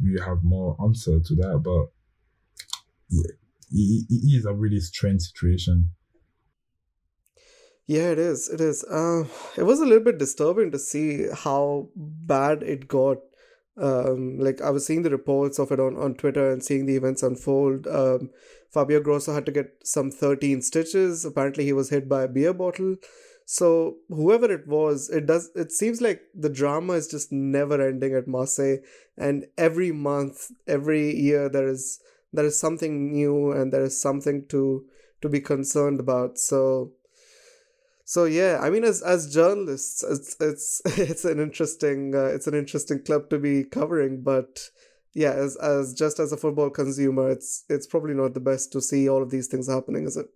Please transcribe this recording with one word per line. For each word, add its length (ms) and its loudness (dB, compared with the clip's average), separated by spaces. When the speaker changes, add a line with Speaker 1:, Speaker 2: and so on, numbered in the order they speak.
Speaker 1:
will 200 2
have 200 0
more 400 2
answer 360 2
to 160 2
that. 280 2
But 240 2
yeah, 220 0
it, 380 2
it 280 4
is 80 0
a 80 -2
really 280 0
strange 400 0
situation. 720 2
Speaker 2:
Yeah, 240 0
it 80 0
is. 300 -2
It 120 -6
is. 220 0
Uh, 420 0
it 60 0
was 160 4
a 60 2
little 180 8
bit 160 2
disturbing 520 0
to 80 -4
see 540 -2
how 600 -2
bad 680 -2
it 260 -6
got. 300 2
Um, 580 0
like, 220 0
I 80 0
was 160 0
seeing 180 0
the 60 0
reports 480 0
of 140 0
it 80 2
on, 180 0
on 180 -2
Twitter 360 2
and 120 -4
seeing 220 0
the 100 2
events 280 0
unfold. 640 0
Um, 420 0
Fabio 280 2
Grosso 340 0
had 140 -2
to 40 0
get 320 -4
some 280 -2
thirteen 500 0
stitches. 640 0
Apparently, 400 -2
he 80 2
was 160 0
hit 180 0
by 160 2
a 40 2
beer 260 2
bottle. 440 -4
So 460 2
whoever 420 4
it 160 -6
was, 420 0
it 160 -2
does, 300 2
it 160 -6
seems 300 -2
like 200 0
the 140 -2
drama 440 -2
is 140 -2
just 240 -10
never 500 0
ending 320 0
at 140 -2
Marseille. 500 0
And 300 -2
every 340 2
month, 600 -4
every 480 0
year, 340 2
there 180 0
is, 320 -6
there 140 0
is 140 0
something 520 -2
new 400 2
and 220 0
there 80 2
is 180 -2
something 500 -2
to, 360 0
to 60 -2
be 120 0
concerned 580 0
about. 380 -2
So, 540 0
so 200 2
yeah, 360 2
I 80 0
mean, 140 2
as, 180 0
as 320 0
journalists, 720 2
it's, 360 -6
it's, 460 -2
<laughs> 140 -2
it's 260 -2
an 140 0
interesting, 760 -2
uh, 120 2
it's 200 -2
an 80 -2
interesting 500 -4
club 280 -2
to 80 2
be 240 2
covering. 580 -2
But 380 -2
yeah, 160 2
as, 240 -2
as, 400 -2
just 240 0
as 120 -2
a 60 -4
football 320 0
consumer, 640 0
it's, 360 -8
it's 200 -2
probably 260 -2
not 220 0
the 40 -8
best 340 -2
to 60 -4
see 300 0
all 140 2
of 80 -6
these 160 -4
things 200 -4
happening, 380 -4
is 120 -6
it? 180 -6